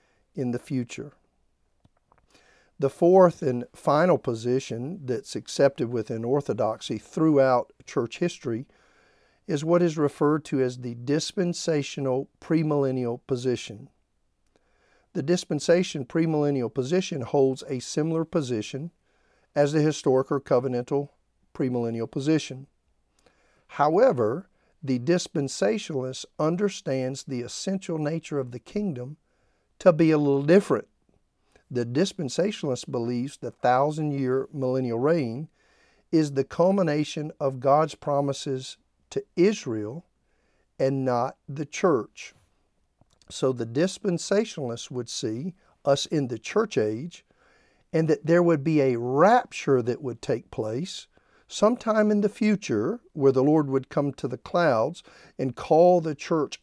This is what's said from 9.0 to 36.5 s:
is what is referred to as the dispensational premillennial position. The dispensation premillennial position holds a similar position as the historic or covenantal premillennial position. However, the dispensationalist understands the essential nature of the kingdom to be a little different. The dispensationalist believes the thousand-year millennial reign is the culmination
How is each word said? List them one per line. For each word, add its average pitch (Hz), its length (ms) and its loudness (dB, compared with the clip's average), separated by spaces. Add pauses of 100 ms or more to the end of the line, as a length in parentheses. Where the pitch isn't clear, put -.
is 151 200 -4
what 170 160 4
is 165 160 0
referred 147 480 0
to 135 160 0
as 127 160 -2
the 123 160 -10
dispensational 143 1300 -2 (120)
premillennial 139 840 0
position. 123 640 -4 (1200)
The 170 100 -4
dispensation 165 840 0
premillennial 147 640 0
position 160 480 -2
holds 135 480 2
a 131 120 -6
similar 160 440 -4
position 135 680 -4 (640)
as 147 200 2
the 156 80 2
historic 139 500 0
or 139 80 0
covenantal 131 680 -2 (440)
premillennial 117 560 -4
position. 139 560 -2 (1000)
However, 151 800 2 (340)
the 131 160 -2
dispensationalist 147 1300 -2 (140)
understands 151 840 -2
the 123 180 -6
essential 185 560 -6
nature 156 400 -4
of 127 140 -6
the 120 60 -10
kingdom 151 600 -8 (640)
to 185 120 8
be 160 200 4
a 156 40 6
little 143 280 4
different. 156 420 4 (880)
The 120 140 -2
dispensationalist 156 1040 -2
believes 123 460 -4
the 120 160 -10
thousand-year 139 1000 0
millennial 127 460 -2
reign 139 500 0 (640)
is 156 220 2
the 135 100 0
culmination 156 960 0